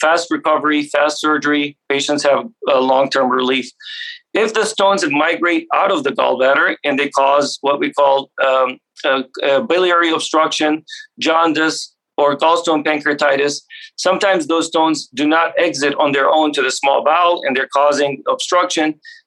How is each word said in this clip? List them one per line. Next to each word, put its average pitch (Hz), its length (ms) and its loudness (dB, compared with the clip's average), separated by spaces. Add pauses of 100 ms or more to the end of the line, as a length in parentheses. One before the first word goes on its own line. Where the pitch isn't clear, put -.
fast 170 300 0
recovery, 151 520 0
fast 147 380 -2
surgery. 147 580 -2 (100)
Patients 143 340 -2
have, 135 220 2 (240)
uh, 135 120 4
long-term 131 500 2
relief. 127 400 -2 (640)
If 220 180 0
the 214 120 0
stones 196 440 0
migrate 165 640 0
out 175 160 2
of 160 140 -2
the 135 60 -2
gallbladder 131 720 0
and 143 140 -2
they 143 100 -2
cause 139 540 0
what 143 180 0
we 147 120 -4
call, 139 380 2 (140)
um, 131 340 0 (260)
a, 135 200 0 (180)
a 139 200 2
biliary 170 480 2
obstruction, 156 720 -2 (340)
jaundice, 160 760 0 (240)
or 143 200 2
gallstone 160 480 2
pancreatitis, 143 800 0 (340)
sometimes 185 500 0
those 160 220 0
stones 160 460 0
do 139 120 -2
not 160 320 2
exit 147 380 0
on 147 160 0
their 139 180 2
own 156 220 2
to 143 100 -2
the 127 80 0
small 135 320 0
bowel 170 420 2
and 131 120 -2
they're 131 180 -2
causing 139 540 0
obstruction. 156 680 0 (320)